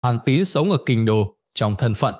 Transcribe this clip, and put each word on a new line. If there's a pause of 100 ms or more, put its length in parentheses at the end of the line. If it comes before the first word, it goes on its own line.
Hàn
Tín
sống
ở
kinh
đô (160)
trong
thân
phận